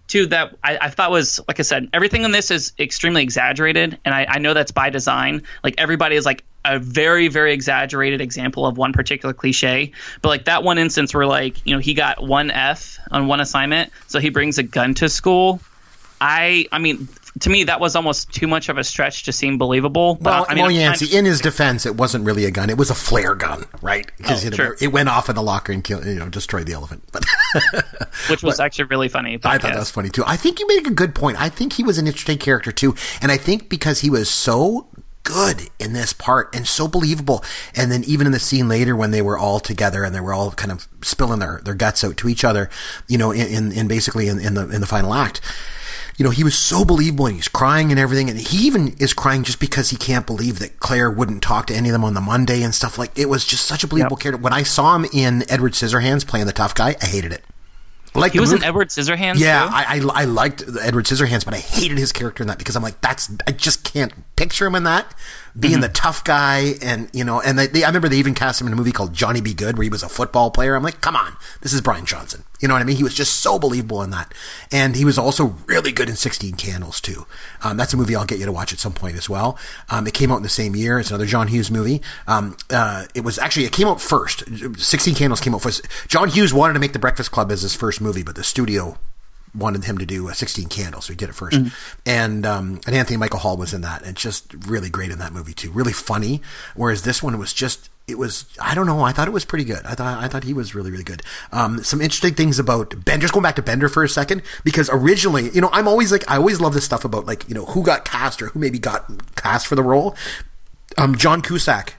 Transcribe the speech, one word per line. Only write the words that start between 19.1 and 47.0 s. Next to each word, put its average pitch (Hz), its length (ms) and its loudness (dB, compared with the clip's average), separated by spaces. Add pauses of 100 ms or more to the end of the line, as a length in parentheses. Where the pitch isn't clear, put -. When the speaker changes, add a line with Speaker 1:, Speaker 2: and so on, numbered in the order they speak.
Speaker 1:
to - 60 -4
seem 139 260 -2
believable. 139 580 2
But, 165 80 -10
Speaker 2:
Well, 143 240 2
Speaker 1:
I 147 60 0
mean, 160 80 4
Speaker 2:
well, 185 100 4
Speaker 1:
I'm 175 40 4
Speaker 2:
Yancey, 156 300 2
Speaker 1:
trying 180 140 4
Speaker 2:
in 202 60 4
his 170 140 4
defense, 139 460 2
it 107 80 -2
wasn't 117 300 0
really 104 220 2
a 98 40 2
gun. 95 180 0
It 110 100 0
was 139 120 4
a 127 60 0
flare - 400 2
gun, - 300 -4 (140)
right? 104 380 -2
'Cause 98 260 -2
Speaker 1:
Oh, 113 40 -2
Speaker 2:
it, 107 80 -4
Speaker 1:
sure. 120 240 0
Speaker 2:
it 143 80 2
went 139 200 2
off 123 200 2
in 113 80 0
the 110 80 0
locker 101 260 -2
and 95 140 -4
killed, 92 200 -4
you 101 100 -4
know, 87 140 -6
destroyed 90 380 -4
the 87 60 -6
elephant. 76 400 -10
But - 120 -2 (300)
<laughs> - 760 -2
Speaker 1:
Which 156 140 0
was 151 140 0
Speaker 2:
but 139 80 0
Speaker 1:
actually 147 220 -2
really 131 220 0
funny, 123 260 -4
Speaker 2:
I - 20 -8
Speaker 1:
but 113 60 -10
Speaker 2:
thought 131 200 2
that - 120 -2
Speaker 1:
yes. - 40 -4
Speaker 2:
was 107 140 -4
funny, 101 160 -4
too. - 180 -2
I 160 100 0
think 349 220 0
you 415 80 -6
make 392 220 4
a - 20 2
good 180 240 2
point. 139 260 0
I 151 80 0
think 247 260 -4
he 233 100 -2
was 208 120 2
an 156 120 2
interesting 147 300 -2
character, 123 340 0
too. 135 240 2 (260)
And 139 80 2
I 139 60 4
think 190 320 0
because 156 320 0
he 143 100 2
was 113 180 2
so 156 600 2 (340)
good 190 400 0 (180)
in 107 120 -6
this 117 200 -2
part - 420 0
and 123 140 -2
so - 180 2
believable, 151 580 2 (300)
and 123 160 2
then 123 140 2
even 143 240 2
in 135 40 4
the 127 60 2
scene 127 300 2
later 120 260 2
when 110 160 0
they 107 100 2
were 101 160 2
all 101 220 0
together 98 460 -2
and 95 100 -4
they 92 60 -4
were 92 120 -4
all 98 200 -2
kind - 180 -4
of 90 160 -8 (160)
spilling 117 380 0
their, - 240 -6
their 101 100 -4
guts 107 300 0
out 92 120 -2
to - 120 -2
each 120 160 0
other, 104 260 2 (380)
you 123 100 2
know, 110 140 2
in, 113 160 0
in, 107 240 -2
in 110 160 0
basically 110 400 0
in, 101 100 -2
in 98 160 -2
the, 98 160 -2
in 104 100 -2
the 98 60 -2
final 98 260 2
act, 131 280 -2 (760)
you 131 80 2
know, 131 60 6
he 135 140 2
was 147 120 4
so 185 280 4
believable, 151 420 4